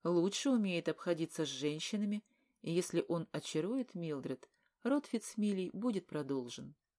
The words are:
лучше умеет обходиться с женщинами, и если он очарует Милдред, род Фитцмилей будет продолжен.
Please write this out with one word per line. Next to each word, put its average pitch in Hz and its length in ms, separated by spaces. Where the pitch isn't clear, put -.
лучше 180 460
умеет 190 380
обходиться 160 560
с 143 40
женщинами, 156 720
и - 80
если 170 380
он 165 240
очарует 185 640
Милдред, 151 520
род 285 220
Фитцмилей 202 640
будет 202 340
продолжен. 139 720